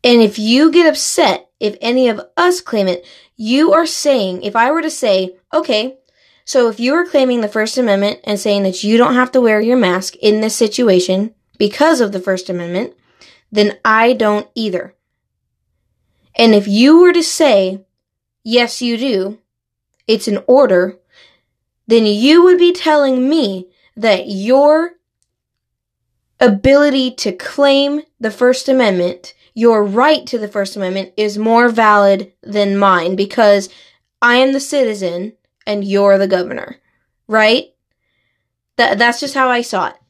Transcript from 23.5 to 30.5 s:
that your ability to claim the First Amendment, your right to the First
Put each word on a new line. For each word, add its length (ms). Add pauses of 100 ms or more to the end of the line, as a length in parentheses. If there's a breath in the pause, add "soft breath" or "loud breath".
that 320
your 640 (1500)
ability 720
to 220
claim 680 (180)
the 100
First 380
Amendment, 680 (200)
your 280
right 440
to 120
the 80
First 300